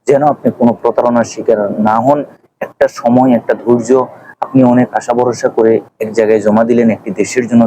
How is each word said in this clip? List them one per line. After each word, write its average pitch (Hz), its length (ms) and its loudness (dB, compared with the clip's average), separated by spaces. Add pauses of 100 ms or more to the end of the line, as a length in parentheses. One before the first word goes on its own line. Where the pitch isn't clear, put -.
যেন 139 160 2
আপনি 143 280 0
কোনো 120 200 0 (100)
প্রতারণার 120 500 0
শিকার 110 280 -2 (200)
না 107 200 0
হন। 139 200 0 (460)
একটা - 220 -4
সময়, 127 520 0
একটা - 140 -4
ধৈর্য, 120 380 -2 (480)
আপনি 131 240 0
অনেক 123 300 2
আশা 110 200 -4
ভরসা 120 360 -2
করে 113 320 0 (180)
এক 110 140 -8
জায়গায় 110 280 2
জমা 107 220 2
দিলেন, 117 260 2
একটি - 220 -6
দেশের 107 360 -4
জন্য 117 200 4